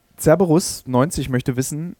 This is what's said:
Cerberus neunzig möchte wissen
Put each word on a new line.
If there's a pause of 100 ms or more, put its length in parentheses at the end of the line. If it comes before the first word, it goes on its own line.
(180)
Cerberus
neunzig
möchte
wissen